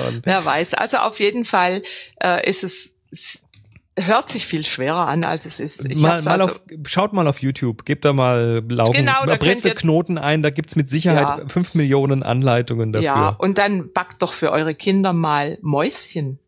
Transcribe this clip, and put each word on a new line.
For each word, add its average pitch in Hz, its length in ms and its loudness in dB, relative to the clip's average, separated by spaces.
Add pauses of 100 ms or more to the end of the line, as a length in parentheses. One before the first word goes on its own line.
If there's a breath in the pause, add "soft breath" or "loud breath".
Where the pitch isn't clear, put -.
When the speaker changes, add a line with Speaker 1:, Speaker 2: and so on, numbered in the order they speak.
Speaker 1:
schon. 117 200 -4
Speaker 2:
Wer 185 200 2
weiß. 151 300 -2
Also 240 240 0
auf 214 200 -2
jeden 214 260 0
Fall, 185 380 0 (400 loud breath)
äh, 180 260 0
ist 190 140 0
es, - 320 -8 (160)
es - 320 -12 (560)
hört 214 300 0
sich - 180 -6
viel 156 200 -4
schwerer 156 420 -2
an, 165 160 0
als 160 220 -4
es 160 120 -10
ist. 139 320 -8
Ich 135 60 -4
Speaker 1:
Mal, 160 200 4
Speaker 2:
hab's 151 100 -4
Speaker 1:
mal 170 120 2
Speaker 2:
also 190 180 2
Speaker 1:
auf, - 40 -20 (240)
schaut 208 300 -2
mal 175 120 2
auf 139 140 0
YouTube, 127 460 -4
gebt - 180 -2
da 147 80 4
mal 120 560 2
Laugen, 117 240 2
Speaker 2:
Genau, 139 200 4
da 269 100 2
Speaker 1:
äh, 156 160 2
Speaker 2:
könnt - 40 -2
ihr 147 120 4
Speaker 1:
Brezelknoten 170 640 0
ein, 151 240 0
da 147 80 2
gibt's 151 260 -4
mit 139 140 0
Sicherheit 156 360 2
Speaker 2:
Ja. 143 220 -4
Speaker 1:
fünf - 260 -2
Millionen 139 480 2
Anleitungen 120 720 0
dafür. 110 140 0
Speaker 2:
Ja, 147 240 2
und 190 260 0
dann 202 380 0
backt - 260 -4
doch - 140 -2
für - 160 -2
eure 156 240 0
Kinder 190 400 0
mal 151 480 0
Mäuschen. 147 840 -2